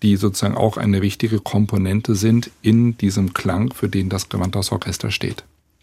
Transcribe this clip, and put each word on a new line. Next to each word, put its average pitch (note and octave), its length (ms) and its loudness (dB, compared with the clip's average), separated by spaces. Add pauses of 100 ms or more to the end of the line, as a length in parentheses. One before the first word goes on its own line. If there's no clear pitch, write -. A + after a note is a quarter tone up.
die G2+ 140 4
sozusagen G2+ 420 0
auch A2 200 0
eine G2 260 2
wichtige G#2+ 360 0
Komponente G2+ 760 0
sind A2+ 340 2 (140)
in A#2 340 4
diesem G2 380 0
Klang, G2 360 -2
für - 180 -4
den F#2+ 200 0
das G2 200 -4
Gewandhausorchester F#2+ 800 -4
steht. - 320 -6 (400)